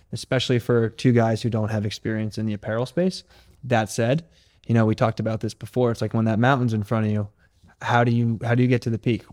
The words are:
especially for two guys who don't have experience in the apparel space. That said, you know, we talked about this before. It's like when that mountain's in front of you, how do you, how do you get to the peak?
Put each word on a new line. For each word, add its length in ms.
especially 460
for 320
two 200
guys 300
who 80
don't 220
have 140
experience 520
in 80
the 80
apparel 320
space. 380
That 240
said, 340
you 80
know, 120
we 100
talked 240
about 220
this 120
before. 380
It's 100
like 120
when 120
that 140
mountain's 340
in 100
front 240
of 40
you, 160
how 240
do 60
you, 340
how 100
do 80
you 60
get 140
to 60
the 100
peak? 340